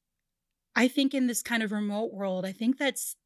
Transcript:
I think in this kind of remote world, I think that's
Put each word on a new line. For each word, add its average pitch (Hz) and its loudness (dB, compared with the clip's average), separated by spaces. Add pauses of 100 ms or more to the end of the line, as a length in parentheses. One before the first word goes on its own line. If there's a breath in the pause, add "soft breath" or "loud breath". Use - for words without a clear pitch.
(760)
I 240 6
think 269 2
in 254 2
this 233 -2
kind 233 -2
of 208 -2
remote 208 -2
world, 185 -2
I 196 -6
think 233 0
that's - -2